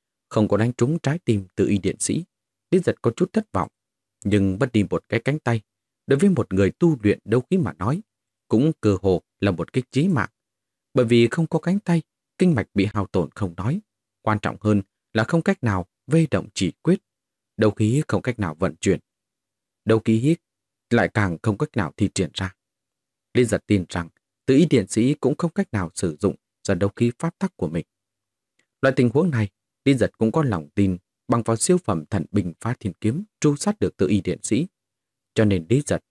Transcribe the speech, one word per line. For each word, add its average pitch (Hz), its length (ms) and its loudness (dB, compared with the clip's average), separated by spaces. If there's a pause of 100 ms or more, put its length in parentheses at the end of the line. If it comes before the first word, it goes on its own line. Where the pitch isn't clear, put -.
(300)
Không 107 180 2
có 101 100 0
đánh 120 160 0
trúng 147 260 0
trái 147 200 -2
tim 101 260 -2 (100)
tự 98 120 0
y 101 100 2
điện - 220 -4
sĩ, - 240 -4 (480)
Lý 185 80 4
Giật - 220 -2
có 120 140 0
chút - 180 -2
thất - 180 -4
vọng, 76 180 -4 (540)
nhưng 98 360 2
mất 131 140 -2
đi 104 160 2
một 85 200 -4
cái 117 100 -2
cánh 143 200 -4
tay, 117 220 -2 (460)
đối 139 120 2
với 202 100 4
một 139 240 0
người 95 180 2
tu 165 320 0
luyện 101 220 2
đấu 113 240 0
khí 185 80 0
mà 110 160 -2
nói, 139 280 -4 (460)
cũng 131 240 2 (100)
cơ 101 200 2
hồ 92 200 2 (180)
là 101 120 0
một 82 220 -6
kích 127 180 -2
chí 147 160 0
mạng. 127 220 -2 (640)
Bởi 127 120 2
vì 117 260 6
không 165 160 -2
có 160 120 -2
cánh 190 200 -2
tay, 170 220 0 (360)
kinh 175 180 4
mạch 98 180 -2
bị 98 200 2
hao 98 120 -2
tổn 85 260 -2
không 90 260 -6
nói, 127 240 -4 (400)
quan 107 200 -2
trọng - 200 -6
hơn 107 200 2 (320)
là 110 100 0
không 165 180 -2
cách 196 220 -2
nào 95 220 -2 (220)
vê 160 240 2
động 90 220 -2
chỉ 90 180 -2 (100)
quyết, 185 180 0 (580)
đấu 107 140 2
khí 113 360 0
không 92 140 -4
cách 120 180 -6
nào 85 160 -4
vận 82 200 -4
chuyển. - 240 0 (840)
Đấu 110 140 2
khí 117 360 0 (540)
lại 110 240 2
càng 95 300 0
không 104 140 0
cách - 200 -6
nào 85 200 -4
thi 101 180 0
triển 90 180 -4
ra. 95 220 -8 (800)
Lý 123 120 4
Giật 104 220 -2
tin 95 220 2
rằng 85 200 -6 (360)
tự 135 100 4
ý 165 100 6
điện 135 220 2
sĩ 123 260 0
cũng 139 240 -2
không 170 140 -4
cách 196 200 -4
nào 92 240 -4
sử 85 240 -4
dụng 95 160 0 (280)
ra 98 120 -2
đấu 98 200 0
khí 120 240 0
pháp - 200 -6
tắc - 180 -6
của 90 100 -4
mình. 165 180 -6 (960)
Loại 135 140 2
tình 123 180 2
huống 165 180 2
này, 107 180 0 (360)
Lý 139 80 4
Giật 107 240 0
cũng 110 140 0
có 156 120 0
lòng 87 320 -4
tin 95 220 2 (300)
bằng 117 160 0
vào 113 140 0
siêu 180 200 2
phẩm 87 280 -4
thần 90 260 -4
binh 90 300 -2
Phá 120 180 -6
Thiên 90 140 -6
Kiếm 135 300 -4 (160)
tru 147 160 2
sát 208 240 -4
được - 180 -2
tự 98 100 0
y 101 140 2
điện - 220 -6
sĩ. 143 240 -2 (640)
Cho 113 120 2
nên 92 240 0
Lý 131 160 2
Giật - 240 -4